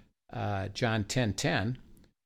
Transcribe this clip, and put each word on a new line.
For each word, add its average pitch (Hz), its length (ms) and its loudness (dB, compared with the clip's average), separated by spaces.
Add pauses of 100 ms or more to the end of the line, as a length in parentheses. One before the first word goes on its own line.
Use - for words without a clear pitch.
(320)
uh, 101 360 -2
John 110 360 2
ten 123 300 2
ten, 127 420 0 (480)